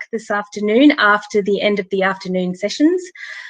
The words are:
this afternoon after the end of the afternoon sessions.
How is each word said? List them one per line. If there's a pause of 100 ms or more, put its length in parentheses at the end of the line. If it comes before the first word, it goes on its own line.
(120)
this
afternoon
after
the
end
of
the
afternoon
sessions. (500)